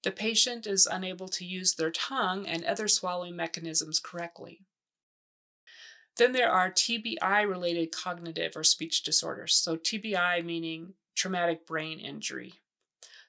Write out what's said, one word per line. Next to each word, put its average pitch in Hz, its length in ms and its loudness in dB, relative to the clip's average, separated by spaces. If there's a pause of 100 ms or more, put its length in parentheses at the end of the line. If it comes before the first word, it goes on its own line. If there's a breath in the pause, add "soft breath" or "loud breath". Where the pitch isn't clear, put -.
The 190 100 2
patient 226 540 0
is 196 200 6
unable 185 420 -4
to 185 160 -6
use 185 300 0
their 160 160 0
tongue 196 560 0
and 165 180 -2
other 208 240 0
swallowing 175 480 0
mechanisms 165 640 -2
correctly. 170 600 -10 (1600 loud breath)
Then 247 160 6
there 247 180 4
are 185 200 6
T 233 280 2
B 220 220 -6
I 202 220 4
related 175 500 0
cognitive 165 640 -4
or 156 80 -6
speech - 380 2
disorders. 156 520 0
So 165 220 2
T 208 220 -4
B 208 180 -4
I 175 260 2
meaning 165 520 -6 (200)
traumatic 175 520 0
brain 160 340 -4
injury. 139 540 -8 (760 loud breath)